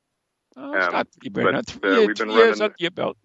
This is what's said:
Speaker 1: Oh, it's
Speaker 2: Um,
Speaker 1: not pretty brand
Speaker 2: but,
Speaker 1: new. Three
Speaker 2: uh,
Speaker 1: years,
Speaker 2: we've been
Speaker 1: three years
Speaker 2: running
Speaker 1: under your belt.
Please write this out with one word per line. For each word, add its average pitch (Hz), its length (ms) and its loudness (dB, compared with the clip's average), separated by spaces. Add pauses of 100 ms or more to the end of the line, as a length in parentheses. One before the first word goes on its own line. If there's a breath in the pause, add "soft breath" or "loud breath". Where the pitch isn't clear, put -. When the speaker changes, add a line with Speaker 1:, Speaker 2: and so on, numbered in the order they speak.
(560)
Speaker 1:
Oh, 277 160 -14
it's 95 140 0
Speaker 2:
Um, 87 80 -2
Speaker 1:
not - 180 -2
pretty - 160 -16
brand 104 380 -2
Speaker 2:
but, - 80 -16
Speaker 1:
new. - 60 -16
Three 98 100 0
Speaker 2:
uh, - 40 4
Speaker 1:
years, 214 140 4
Speaker 2:
we've - 80 -2
been 214 120 -4
Speaker 1:
three 214 80 -4
years 226 120 8
Speaker 2:
running 214 140 -2
Speaker 1:
under 214 160 -4
your - 120 -4
belt. - 340 -6